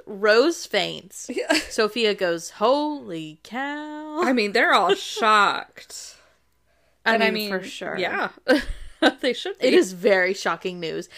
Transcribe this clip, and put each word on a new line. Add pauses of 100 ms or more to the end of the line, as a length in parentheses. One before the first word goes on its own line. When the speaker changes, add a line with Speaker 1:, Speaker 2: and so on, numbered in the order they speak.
Speaker 1:
Rose
faints.
Speaker 2:
Yeah.
<laughs>
Speaker 1:
Sophia
goes,
"Holy
cow."
Speaker 2:
I
mean,
they're
all
Speaker 1:
<laughs>
Speaker 2:
shocked. (880)
Speaker 1:
I
Speaker 2:
And
Speaker 1:
mean,
Speaker 2:
I
mean,
Speaker 1:
for
sure.
Speaker 2:
yeah. (180)
<laughs> (420)
<laughs>
They
should
be.
Speaker 1:
It
is
very
shocking
news.